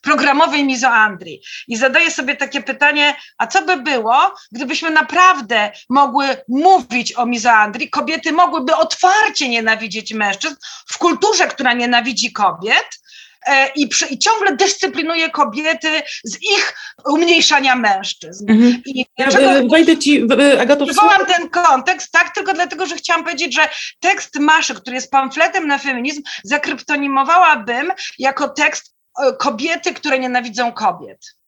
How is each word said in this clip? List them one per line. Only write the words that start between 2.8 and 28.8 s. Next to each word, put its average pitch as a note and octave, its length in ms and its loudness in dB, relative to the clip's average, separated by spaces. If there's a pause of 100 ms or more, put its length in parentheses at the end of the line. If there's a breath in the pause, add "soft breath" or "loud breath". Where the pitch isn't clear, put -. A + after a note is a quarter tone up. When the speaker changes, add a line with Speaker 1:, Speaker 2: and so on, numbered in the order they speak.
Speaker 1:
a A#3 80 -2
co F#4 160 0
by F4 140 0
było, C4 580 0 (180 loud breath)
gdybyśmy C#4+ 380 -6
naprawdę D4 800 2 (180 loud breath)
mogły C#4 380 2 (220)
mówić C4 680 2
o A#3+ 100 0
mizoandrii? A3+ 640 2
Kobiety D4+ 420 -4
mogłyby D#4+ 440 2
otwarcie F#4 720 0
nienawidzieć A3 640 -4
mężczyzn G#3+ 440 -4 (300 loud breath)
w - 120 -12
kulturze, F4+ 480 2
która B3+ 260 -2
nienawidzi A#3+ 600 -2
kobiet, G#3 680 -2 (460 soft breath)
e, C4+ 280 2
i D4 140 -2
przy-, - 180 -2
i C#4 120 -10
ciągle G4+ 380 0
dyscyplinuje E4 760 -2
kobiety D#4 720 -2 (220 loud breath)
z - 180 -10
ich G4+ 320 0 (300 loud breath)
umniejszania D4 720 2
mężczyzn. G3+ 720 -4
Speaker 2:
Mhm. A#3+ 360 4
Speaker 1:
I C4 200 -6 (120)
Speaker 2:
Ja, B3+ 80 0
Speaker 1:
dlaczego C#4 240 4
Speaker 2:
e, C4+ 180 4
wejdę E4 300 6
ci, C#4 280 2
w-, A#3+ 60 2
e, C#4 280 6
Agato, C#4+ 240 2
w C#4 40 -2
Speaker 1:
przywołam G4+ 280 4
Speaker 2:
słowo. F#4+ 160 2
Speaker 1:
ten E4+ 160 0
kontekst, E4+ 640 0
tak, E4+ 220 2
tylko G4 180 -4
dlatego, F4 340 -4
że E4 100 -10
chciałam - 280 -2
powiedzieć, D#4+ 300 -6
że D#4 140 2 (320 loud breath)
tekst F4 380 -2
Maszy, D#4 360 2
który B3 200 -12
jest B3+ 160 -8
pamfletem D#4 560 0
na C#4+ 120 0
feminizm, C#4 440 -6 (220 loud breath)
zakryptonimowałabym C#4+ 1500 0 (260 loud breath)
jako C4+ 300 -2
tekst, - 500 -4 (240)